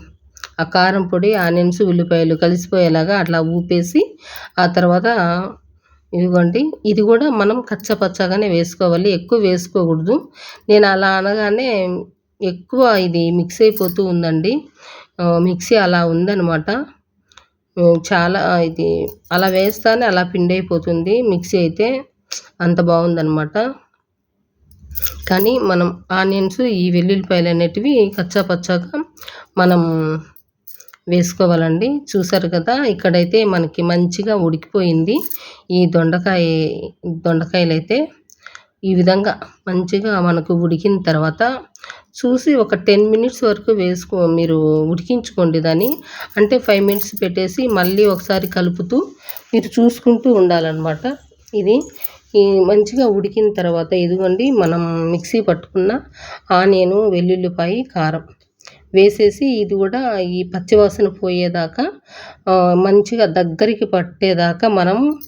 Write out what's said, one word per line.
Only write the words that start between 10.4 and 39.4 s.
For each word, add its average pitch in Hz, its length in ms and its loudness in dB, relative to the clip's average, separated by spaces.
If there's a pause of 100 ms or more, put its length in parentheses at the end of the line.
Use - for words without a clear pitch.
నేను 208 180 6
అలా 190 220 2
అనగానే 202 880 -2 (440)
ఎక్కువ 208 580 0
ఇది 170 300 0
మిక్స్ 175 320 -2
అయిపోతూ 196 420 2
ఉందండి. 175 580 0 (580)
ఆ, 170 180 2
మిక్సీ 180 360 0
అలా 180 300 2
ఉందన్నమాట. 170 640 -2 (1080)
ఉమ్, 170 220 4 (120)
చాలా 175 500 0
ఇది 165 460 -2 (240)
అలా 185 140 2
వేస్తానే 208 600 0
అలా 180 160 2
పిండి 180 320 -2
అయిపోతుంది 175 680 -2
మిక్సీ 180 360 -2
అయితే, 214 460 -2 (560)
అంత 175 200 2
బాగుందన్నమాట. 165 800 0 (1700)
కానీ 208 300 0
మనం 180 440 -2 (100)
ఆనియన్స్, 190 480 -2
ఈ 185 300 0
వెల్లుల్లిపాయలు 180 580 0
అనేటివి 202 720 0
కచ్చాపచ్చాగా 180 840 -4 (540)
మనం 180 220 4 (1300)
వేసుకోవాలండి. 175 920 0 (160)
చూసారు 180 320 0
కదా, 220 360 -2
ఇక్కడైతే 180 600 2
మనకి 170 380 0
మంచిగా 175 540 0
ఉడికిపోయింది 170 840 0 (520)
ఈ 180 160 4
దొండకాయ, 165 840 0 (380)
దొండకాయలు 165 680 -2
అయితే. 220 360 -2 (760)
ఈ 190 100 0
విధంగా 190 460 2 (280)